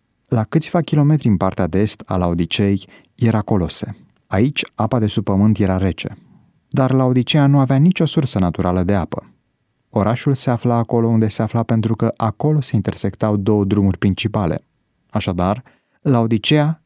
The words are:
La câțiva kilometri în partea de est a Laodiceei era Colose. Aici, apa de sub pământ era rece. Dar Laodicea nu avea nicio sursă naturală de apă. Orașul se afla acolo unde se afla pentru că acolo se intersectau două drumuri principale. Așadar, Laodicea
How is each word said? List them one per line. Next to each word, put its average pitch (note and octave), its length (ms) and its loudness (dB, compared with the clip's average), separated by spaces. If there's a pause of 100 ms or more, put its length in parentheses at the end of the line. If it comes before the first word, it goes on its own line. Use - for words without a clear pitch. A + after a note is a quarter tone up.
(260)
La A2+ 180 0
câțiva - 360 0
kilometri D3 480 2
în G#2 80 2
partea F#2+ 300 -2
de F2 140 0
est G#2 260 -2
a F#2+ 100 -4
Laodiceei F2+ 680 0 (280)
era A2 280 0
Colose. - 540 -2 (300)
Aici, A#2+ 380 0 (100)
apa A2 240 0
de G#2+ 80 0
sub G2+ 180 -2
pământ G2+ 340 2
era F#2+ 180 2
rece. F#2 400 -4 (580)
Dar C3 180 2
Laodicea C3 540 2
nu C#3 120 4
avea C3+ 180 2
nicio E3 280 2
sursă D3 340 -2
naturală F2+ 440 0
de F2+ 120 0
apă. - 380 -6 (580)
Orașul A2+ 440 0
se - 160 -4
afla A#2+ 240 0
acolo A#2 320 0
unde A2 220 2
se A2 140 -2
afla A2+ 200 -2
pentru A2+ 320 0
că A2+ 220 -2
acolo D3 440 -2
se - 160 -2
intersectau G#2 600 -2
două G#2 280 2
drumuri G2 340 0
principale. G2+ 640 -2 (500)
Așadar, F#2+ 520 -2 (380)
Laodicea C3+ 840 0